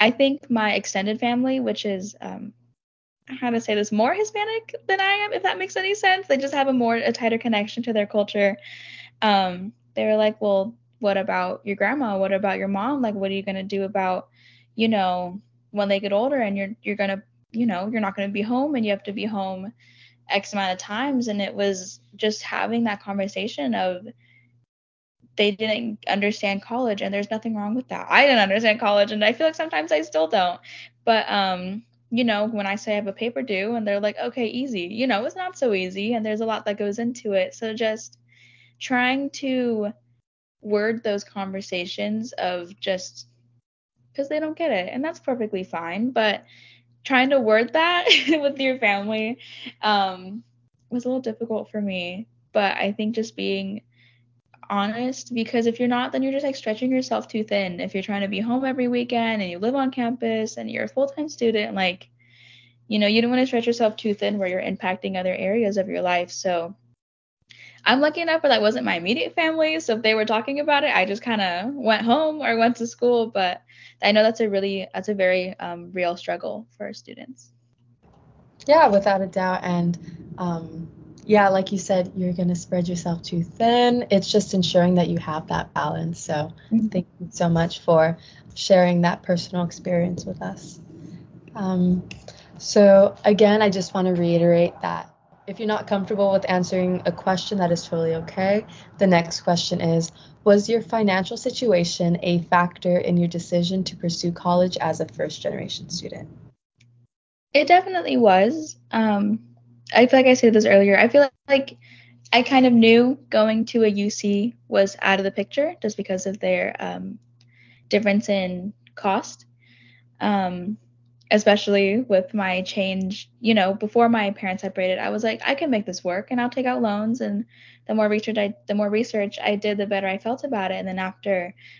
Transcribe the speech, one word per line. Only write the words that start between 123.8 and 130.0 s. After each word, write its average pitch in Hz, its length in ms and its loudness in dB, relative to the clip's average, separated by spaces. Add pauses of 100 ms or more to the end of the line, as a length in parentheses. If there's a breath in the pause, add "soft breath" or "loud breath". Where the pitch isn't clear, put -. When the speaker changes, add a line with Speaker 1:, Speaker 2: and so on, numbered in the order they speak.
Speaker 1:
my 214 240 2
parents 190 300 -6
separated, 185 360 -2
I 196 120 -2
was 214 120 -4
like, 220 240 -2
"I 277 80 2
can 302 160 -2
make 214 160 0
this - 160 -10
work 180 280 -4
and 247 100 -2
I'll 247 100 0
take 254 160 -2
out 247 160 0
loans." 220 380 0
And 208 240 -4 (420 soft breath)
the 214 80 -4
more 214 140 4
research 214 300 0
I, 202 160 -2 (120)
the 208 80 -4
more 208 160 0
research 214 500 -2
I 208 160 0
did, 202 220 -2
the 202 80 -2
better 196 220 -2